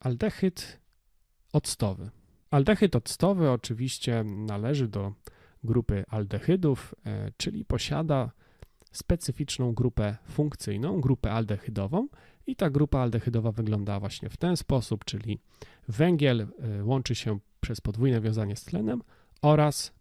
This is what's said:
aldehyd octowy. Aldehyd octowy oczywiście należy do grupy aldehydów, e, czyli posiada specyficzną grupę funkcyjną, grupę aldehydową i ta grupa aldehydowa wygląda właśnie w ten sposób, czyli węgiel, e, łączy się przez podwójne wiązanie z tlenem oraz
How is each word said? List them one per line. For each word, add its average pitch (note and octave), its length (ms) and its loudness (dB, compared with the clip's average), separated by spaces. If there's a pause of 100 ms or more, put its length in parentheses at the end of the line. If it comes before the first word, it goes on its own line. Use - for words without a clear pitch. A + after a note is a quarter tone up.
aldehyd F3+ 800 -2 (720)
octowy. G#2 580 -2 (400)
Aldehyd F3 460 4
octowy E3 540 2
oczywiście A#2+ 760 -2
należy G#2+ 640 -2
do G2+ 240 -4 (520)
grupy A2+ 440 2
aldehydów, B2+ 880 0 (120)
e, G#2 300 -6
czyli G#3+ 280 -6
posiada C#3+ 680 0 (640)
specyficzną C3+ 800 -2
grupę A2 500 0
funkcyjną, D3+ 760 -2
grupę B2 320 0
aldehydową A2 760 -2 (380)
i C4 100 -4
ta E3+ 140 2
grupa C#3+ 280 2
aldehydowa A#2 540 0
wygląda G#2 480 -2
właśnie - 280 -8
w - 80 -12
ten F3 200 0
sposób, A#2 480 -2
czyli G#2+ 340 -6 (500)
węgiel, C#3 520 4
e, G#2 440 -6
łączy B2+ 300 0
się A2 240 -2 (220)
przez - 200 -4
podwójne A2+ 400 2
wiązanie G#2+ 360 0
z - 80 -12
tlenem A3 380 -2 (400)
oraz D3+ 580 4